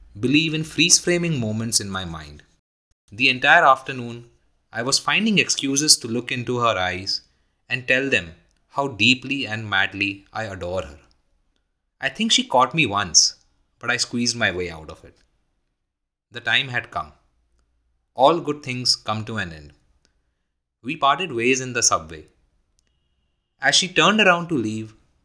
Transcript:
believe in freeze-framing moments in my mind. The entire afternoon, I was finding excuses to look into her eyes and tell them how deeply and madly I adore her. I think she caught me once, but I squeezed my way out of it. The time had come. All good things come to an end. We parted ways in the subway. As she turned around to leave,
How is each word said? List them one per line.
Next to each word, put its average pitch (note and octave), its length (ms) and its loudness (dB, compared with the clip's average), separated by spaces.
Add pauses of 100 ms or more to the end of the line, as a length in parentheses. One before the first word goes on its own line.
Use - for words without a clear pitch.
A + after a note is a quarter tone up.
(200)
believe D3 340 2
in D#3 100 -4
freeze-framing E3+ 760 2
moments A2 400 -2
in G2+ 100 -6
my F#2+ 140 -6
mind. D#2 400 -14 (680)
The A#2+ 180 0
entire C#3+ 340 6
afternoon, A#2+ 640 0 (480)
I A2+ 80 -6
was C3+ 180 0
finding F#3+ 400 2
excuses C#3 580 0
to - 100 -10
look A#2+ 240 -6
into B2 280 -4
her A#2 180 2
eyes F#2 440 -4 (480)
and B2+ 180 -8
tell C3+ 220 2
them F2 240 -2 (360)
how C#3 200 -4
deeply B2+ 580 0
and G#2+ 220 -8
madly G2 640 -2
I A2 100 -6
adore F#2 380 -6
her. D2 180 -16 (1000)
I C3+ 80 -4
think A3 220 -4
she B3 120 2
caught B2+ 300 2
me D#3+ 120 2
once, G2 500 2 (440)
but A#2+ 100 -6
I A#2+ 80 0
squeezed A#2+ 380 -4
my A2 160 0
way F2+ 180 -6
out D#2 200 -14
of D#2 160 -18
it. - 120 -20 (1120)
The A#2 100 -14
time A#2 260 2
had B2 240 -6
come. D#2 220 -8 (1000)
All D3+ 280 4
good D3 200 -6
things B2 340 -4
come A2 300 -6
to A2+ 120 -8
an F2 160 -6
end. D2 200 -20 (1120)
We D3 140 -8
parted C#3+ 340 2
ways B2+ 300 2
in B2+ 120 -6
the A#2 100 0
subway. D#2+ 420 0 (1400)
As C#3 140 2
she F#3 120 2
turned F#3 320 4
around F3 300 4
to E3+ 60 0
leave, A2 380 -4 (320)